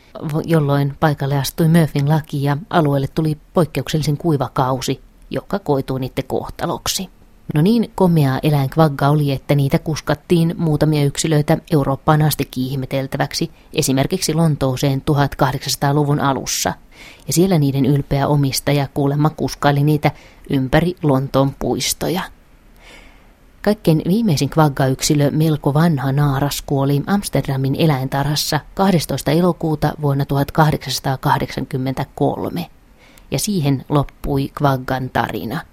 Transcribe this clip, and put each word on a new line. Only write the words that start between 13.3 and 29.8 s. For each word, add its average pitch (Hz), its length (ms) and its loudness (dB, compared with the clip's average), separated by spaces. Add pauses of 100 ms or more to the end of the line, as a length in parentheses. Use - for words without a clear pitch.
esimerkiksi 147 640 0
Lontooseen 139 640 0
tuhatkahdeksansataaluvun 143 1200 0
alussa. - 540 -2 (520)
Ja 139 60 -4
siellä 175 260 4
niiden 139 280 2
ylpeä 139 420 0
omistaja 143 640 0
kuulemma 143 360 2
kuskaili 139 520 0
niitä 147 280 2 (400)
ympäri 147 520 0
Lontoon 135 560 2
puistoja. 147 640 -4 (1400)
Kaikkein 170 460 2
viimeisin 170 420 2
kvagga-yksilö, 143 800 2
melko 151 440 0
vanha 147 380 2
naaras, 143 500 0
kuoli 143 440 0
Amsterdamin 139 720 -2
eläintarhassa 143 800 0 (140)
kahdestoista 170 560 0
elokuuta 160 720 0